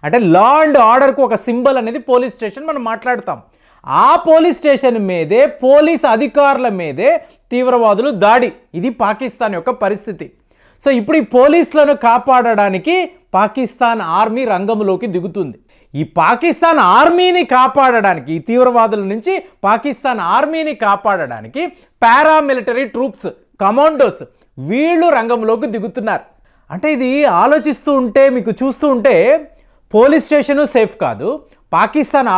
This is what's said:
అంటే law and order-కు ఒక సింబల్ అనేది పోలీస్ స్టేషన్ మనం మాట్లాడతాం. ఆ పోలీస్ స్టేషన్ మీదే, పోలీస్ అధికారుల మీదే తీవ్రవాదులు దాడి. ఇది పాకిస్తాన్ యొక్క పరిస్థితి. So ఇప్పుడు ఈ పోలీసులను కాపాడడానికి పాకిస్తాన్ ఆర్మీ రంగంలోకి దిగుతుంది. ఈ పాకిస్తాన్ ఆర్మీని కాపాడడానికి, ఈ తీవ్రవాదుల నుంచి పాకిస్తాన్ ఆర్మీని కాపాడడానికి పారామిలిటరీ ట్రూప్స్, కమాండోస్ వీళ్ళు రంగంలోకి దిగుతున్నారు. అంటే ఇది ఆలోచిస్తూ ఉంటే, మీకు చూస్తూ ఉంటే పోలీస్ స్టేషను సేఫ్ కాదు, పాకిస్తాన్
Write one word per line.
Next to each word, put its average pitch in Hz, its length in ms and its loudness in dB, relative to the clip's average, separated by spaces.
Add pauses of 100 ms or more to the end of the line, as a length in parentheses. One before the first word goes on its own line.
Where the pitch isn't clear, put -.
అంటే 208 120 0 (160)
law 226 300 4
and 294 140 4 (100)
order-కు 269 380 2
ఒక 226 100 -2 (100)
సింబల్ 254 360 0
అనేది 233 180 -8 (100)
పోలీస్ 247 280 0
స్టేషన్ 226 320 -10
మనం 285 200 -8
మాట్లాడతాం. 226 480 -6 (680)
ఆ - 40 6 (180)
పోలీస్ 320 340 4
స్టేషన్ 262 360 0 (120)
మీదే, 175 300 0 (240)
పోలీస్ 294 400 2 (100)
అధికారుల 277 560 0 (100)
మీదే 165 320 -2 (420)
తీవ్రవాదులు 247 580 0 (120)
దాడి. 233 260 2 (300)
ఇది 247 120 -4 (120)
పాకిస్తాన్ 214 540 -6
యొక్క 165 160 -4 (100)
పరిస్థితి. 196 440 -8 (540)
So 277 80 0 (100)
ఇప్పుడు 311 220 0
ఈ - 20 -8 (140)
పోలీసులను 294 580 4 (120)
కాపాడడానికి 233 880 0 (420)
పాకిస్తాన్ 226 640 -2 (180)
ఆర్మీ 226 240 -2 (100)
రంగంలోకి 196 640 -4
దిగుతుంది. 170 420 -8 (360)
ఈ 147 80 -6 (160)
పాకిస్తాన్ 320 600 2 (200)
ఆర్మీని 349 440 2 (100)
కాపాడడానికి, 240 840 0
ఈ 165 120 -8
తీవ్రవాదుల 226 540 2 (100)
నుంచి 233 220 -6 (320)
పాకిస్తాన్ 233 520 -2 (160)
ఆర్మీని 302 480 -2
కాపాడడానికి 196 800 -4 (420)
పారామిలిటరీ 269 800 2 (100)
ట్రూప్స్, 233 340 -6 (340)
కమాండోస్ 254 580 2 (500)
వీళ్ళు 320 360 0 (100)
రంగంలోకి 226 580 -2
దిగుతున్నారు. 214 500 -6 (460)
అంటే 185 260 -6
ఇది 254 120 -2 (340)
ఆలోచిస్తూ 285 580 0
ఉంటే, 254 240 2 (120)
మీకు 226 240 -4
చూస్తూ 269 360 -2
ఉంటే 233 180 2 (800)
పోలీస్ 269 340 4
స్టేషను 285 460 0
సేఫ్ 214 200 0 (100)
కాదు, 123 260 -6 (460)
పాకిస్తాన్ 240 600 0